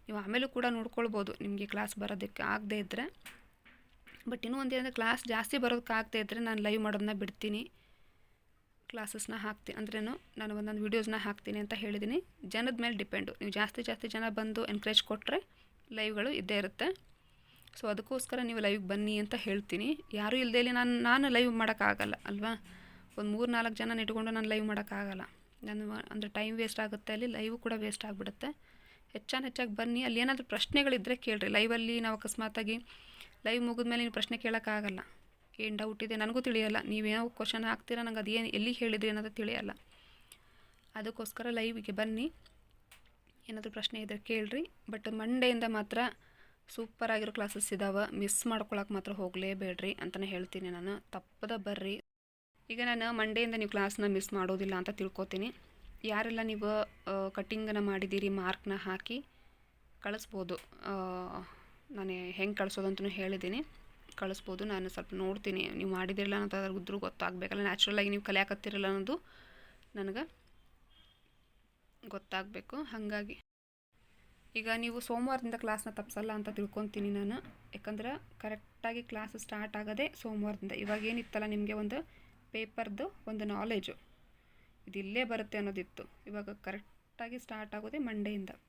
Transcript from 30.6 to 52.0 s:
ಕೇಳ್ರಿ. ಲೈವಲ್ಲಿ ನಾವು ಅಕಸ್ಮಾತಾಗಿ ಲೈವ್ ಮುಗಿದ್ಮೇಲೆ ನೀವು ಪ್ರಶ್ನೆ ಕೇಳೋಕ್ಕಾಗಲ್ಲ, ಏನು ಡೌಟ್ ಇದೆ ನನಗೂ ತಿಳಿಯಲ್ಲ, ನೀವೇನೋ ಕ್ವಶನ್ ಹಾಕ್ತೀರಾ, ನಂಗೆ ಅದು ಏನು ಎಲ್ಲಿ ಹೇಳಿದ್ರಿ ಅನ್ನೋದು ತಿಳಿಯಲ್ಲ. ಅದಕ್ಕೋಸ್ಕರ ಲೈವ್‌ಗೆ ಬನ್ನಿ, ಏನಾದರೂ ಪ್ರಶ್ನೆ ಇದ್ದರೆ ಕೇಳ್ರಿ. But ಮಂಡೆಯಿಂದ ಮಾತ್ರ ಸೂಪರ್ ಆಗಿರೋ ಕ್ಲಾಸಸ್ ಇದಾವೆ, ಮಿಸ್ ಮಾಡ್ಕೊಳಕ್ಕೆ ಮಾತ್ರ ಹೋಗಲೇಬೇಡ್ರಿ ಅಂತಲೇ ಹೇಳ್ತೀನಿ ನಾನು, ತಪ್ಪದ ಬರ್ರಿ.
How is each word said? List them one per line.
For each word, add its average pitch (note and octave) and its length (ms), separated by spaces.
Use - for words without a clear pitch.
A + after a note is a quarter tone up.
ಕೇಳ್ರಿ. G#3+ 320
ಲೈವಲ್ಲಿ A3+ 520
ನಾವು A3+ 160
ಅಕಸ್ಮಾತಾಗಿ A3 600
ಲೈವ್ A#3 200
ಮುಗಿದ್ಮೇಲೆ A#3+ 380
ನೀವು A#3 100
ಪ್ರಶ್ನೆ A3+ 260
ಕೇಳೋಕ್ಕಾಗಲ್ಲ, G#3+ 640
ಏನು G#3+ 180
ಡೌಟ್ G#3+ 260
ಇದೆ A3 140
ನನಗೂ A3+ 240
ತಿಳಿಯಲ್ಲ, A3 440
ನೀವೇನೋ G#3+ 440
ಕ್ವಶನ್ A3 360
ಹಾಕ್ತೀರಾ, A3+ 380
ನಂಗೆ A3+ 160
ಅದು G#3 120
ಏನು A3+ 180
ಎಲ್ಲಿ G#3+ 240
ಹೇಳಿದ್ರಿ A3 360
ಅನ್ನೋದು G#3+ 220
ತಿಳಿಯಲ್ಲ. G#3 420
ಅದಕ್ಕೋಸ್ಕರ A3 560
ಲೈವ್‌ಗೆ A3+ 420
ಬನ್ನಿ, A3 340
ಏನಾದರೂ A3 240
ಪ್ರಶ್ನೆ G#3+ 300
ಇದ್ದರೆ G#3 180
ಕೇಳ್ರಿ. A3 440
But A3 260
ಮಂಡೆಯಿಂದ A#3+ 540
ಮಾತ್ರ G#3+ 300
ಸೂಪರ್ A3+ 420
ಆಗಿರೋ G#3+ 220
ಕ್ಲಾಸಸ್ G#3 400
ಇದಾವೆ, G3 320
ಮಿಸ್ G3+ 280
ಮಾಡ್ಕೊಳಕ್ಕೆ G#3+ 480
ಮಾತ್ರ G3 180
ಹೋಗಲೇಬೇಡ್ರಿ F#3+ 800
ಅಂತಲೇ F#3+ 340
ಹೇಳ್ತೀನಿ F#3 440
ನಾನು, F3+ 240
ತಪ್ಪದ G#3+ 440
ಬರ್ರಿ. G3 400